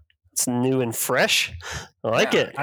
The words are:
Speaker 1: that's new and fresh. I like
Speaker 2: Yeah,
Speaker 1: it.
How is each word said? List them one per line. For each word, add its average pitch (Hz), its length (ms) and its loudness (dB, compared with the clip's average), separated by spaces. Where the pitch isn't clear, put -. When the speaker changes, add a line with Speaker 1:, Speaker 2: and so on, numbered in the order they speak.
Speaker 1:
that's - 160 -4
new 127 360 2
and 113 120 -2
fresh. - 580 0
I 113 40 -2
like 135 260 2
Speaker 2:
Yeah, 175 60 4
Speaker 1:
it. - 220 -2